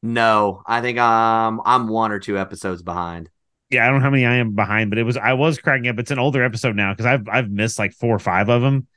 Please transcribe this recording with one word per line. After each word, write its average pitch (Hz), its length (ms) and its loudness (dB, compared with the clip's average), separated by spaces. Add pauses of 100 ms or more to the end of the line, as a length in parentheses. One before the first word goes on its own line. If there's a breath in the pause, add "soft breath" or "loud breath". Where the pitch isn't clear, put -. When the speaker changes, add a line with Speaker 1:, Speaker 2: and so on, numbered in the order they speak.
Speaker 1:
No, 110 640 2
I 117 140 0
think, 120 180 -4
um, 113 640 2
I'm 120 220 2
one 110 240 -2
or 104 80 -6
two 101 180 -4
episodes 92 460 -6
behind. 85 480 -8 (400)
Speaker 2:
Yeah, 120 160 2
I - 20 4
don't 135 80 4
know 131 60 2
how 139 80 2
many 127 160 4
I 120 80 2
am 117 180 0
behind, 107 380 0
but 107 80 -2
it 117 40 0
was, 123 140 -2
I 117 160 0
was 143 240 0
cracking 127 300 -2
up. 117 100 -4
It's 120 140 -6
an 135 80 -4
older 131 240 0
episode 113 320 -2
now 98 180 -2
'cause 113 140 -4
I've, 120 200 0
I've 110 220 -2
missed, 107 300 -2
like, 101 140 -4
four 117 220 0
or 95 40 0
five 95 280 0
of 120 160 4
'em. 135 220 0 (120)